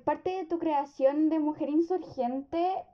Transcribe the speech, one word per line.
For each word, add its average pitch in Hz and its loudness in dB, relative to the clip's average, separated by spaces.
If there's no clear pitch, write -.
parte 302 0
de 370 -4
tu 339 -4
creación 294 2
de 320 2
Mujer 302 -2
Insurgente, 302 -2